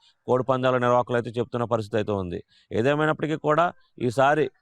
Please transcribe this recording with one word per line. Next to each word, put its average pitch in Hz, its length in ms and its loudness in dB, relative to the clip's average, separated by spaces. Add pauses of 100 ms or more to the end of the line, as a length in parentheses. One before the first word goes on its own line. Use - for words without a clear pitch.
(280)
కోడి 123 220 2
పందాల 127 360 2
నిర్వాహకులు 123 340 2
అయితే 117 200 -6
చెప్తున్న 120 340 -4
పరిస్థితి 113 280 -2
అయితే 104 200 -4
ఉంది. 85 180 -8 (320)
ఏదేమైనప్పటికీ 147 640 0 (100)
కూడా 151 180 2 (420)
ఈసారి 135 380 2 (160)